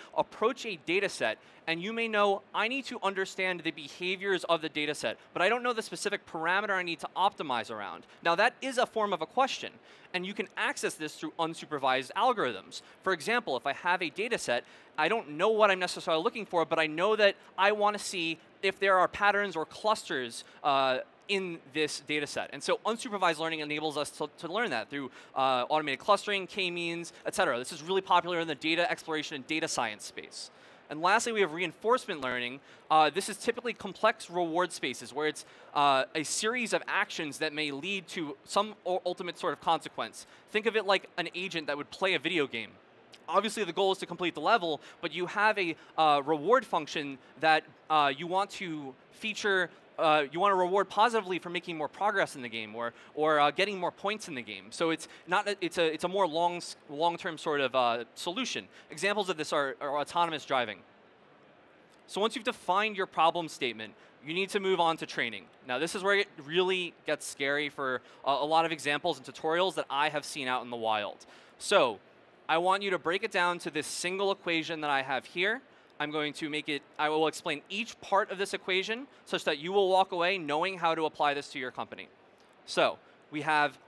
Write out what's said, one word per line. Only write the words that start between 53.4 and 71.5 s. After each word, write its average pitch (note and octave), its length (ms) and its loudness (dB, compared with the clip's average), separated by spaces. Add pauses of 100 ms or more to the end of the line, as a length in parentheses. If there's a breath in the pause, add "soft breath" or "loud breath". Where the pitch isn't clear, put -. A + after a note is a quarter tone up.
getting F#3+ 280 0
more E3+ 140 -2
points G#3+ 360 -6
in E3 60 -10
the B2 80 -6
game. G2 280 -12
So E3 200 0
it's D#3+ 160 -2 (200 loud breath)
not G3+ 200 0
a, G#3 140 -2
it's E3+ 160 -4
a, E3 160 4
it's D#3 120 -6
a F3 40 0
more F#3+ 180 2
long E3+ 300 0
s-, - 180 -10 (140)
long-term E3 480 -2
sort D3 240 -2
of, B2+ 140 0
uh, A#2+ 300 2 (100)
solution. F3+ 520 -6 (240 loud breath)
Examples F#3+ 380 0
of F3+ 80 0
this D3+ 160 -4
are, C#3+ 280 0
are C#3+ 180 -2
autonomous E3 480 0
driving. A#2 320 0 (1300)
So - 140 -4
once A3 140 2
you've A#3 120 -4
defined G#3 500 0
your F#3 100 -2
problem E3 400 2
statement, A2+ 480 -6 (300 loud breath)
you D3 80 -8
need F#3+ 180 -2
to G#3 80 0
move F#3+ 220 2
on D#3+ 160 4
to D3+ 100 -8
training. A2 380 -6 (240)
Now, B2+ 100 -2
this E3 160 -2
is G3 80 -6
where G3 140 2
it G3+ 120 0 (160)
really F3+ 500 0 (120)
gets D3+ 200 -4
scary C#3+ 420 -2
for C3 320 -4 (240 loud breath)
a, C3 60 2
a C3 160 2
lot D#3+ 180 4
of E3 80 0
examples D3 460 -2
and B2+ 80 -16
tutorials E3 480 0
that D3 160 -2
I C#3+ 180 2
have D3 160 -2
seen C3+ 240 -6
out B2+ 160 0
in B2 60 -12
the B2 60 -8
wild. A2 500 -2 (320 loud breath)